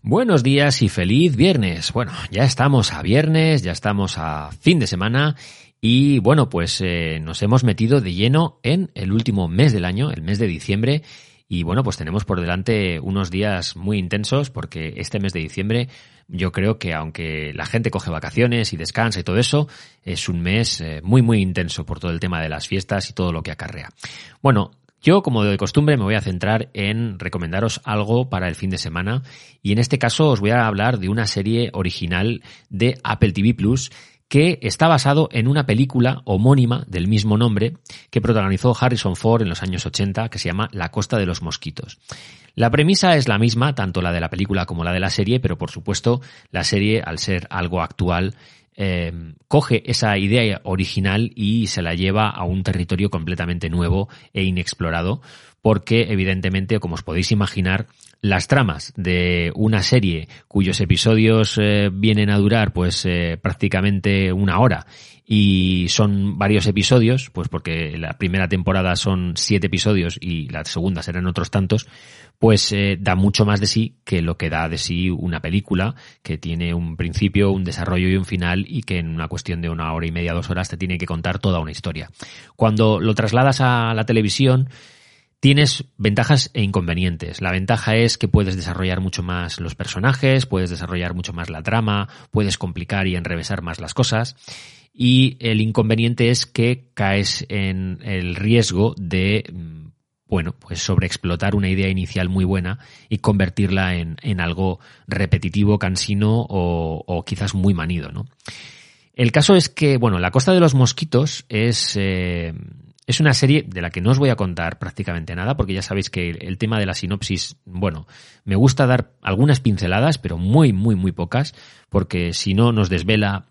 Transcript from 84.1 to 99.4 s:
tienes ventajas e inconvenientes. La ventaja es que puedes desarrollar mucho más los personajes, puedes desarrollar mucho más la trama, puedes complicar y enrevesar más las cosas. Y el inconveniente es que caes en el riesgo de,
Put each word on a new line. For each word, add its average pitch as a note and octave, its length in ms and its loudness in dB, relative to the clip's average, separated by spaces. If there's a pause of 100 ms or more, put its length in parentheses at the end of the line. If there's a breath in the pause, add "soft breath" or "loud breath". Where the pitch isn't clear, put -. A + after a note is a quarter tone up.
tienes C#3 440 4 (120)
ventajas A2 560 2
e A2+ 100 0
inconvenientes. F2 760 -2
La F2+ 140 -2
ventaja A2 420 0
es A#2 220 2
que - 100 -2
puedes F#2+ 300 4
desarrollar F2+ 420 -2
mucho F#2+ 240 -4
más F2 380 -6
los E2 120 -6
personajes, C3 720 0
puedes F#2 240 -2
desarrollar F2 440 -6
mucho F2 180 -8
más E2 180 -10
la D#2+ 140 -10
trama, G2+ 460 0 (200 loud breath)
puedes G#2 280 0
complicar F#2+ 500 -4
y F2+ 80 0
enrevesar E2+ 460 -6
más E2+ 180 -10
las E2 140 -10
cosas. A#2 420 0 (580 loud breath)
Y B2+ 460 4
el A2 220 0
inconveniente A#2 680 2
es B2 160 0
que A#2+ 480 -2
caes G2+ 540 0
en F#2+ 560 -4
el F2+ 320 -4
riesgo G#2+ 640 2
de, F#2+ 520 -2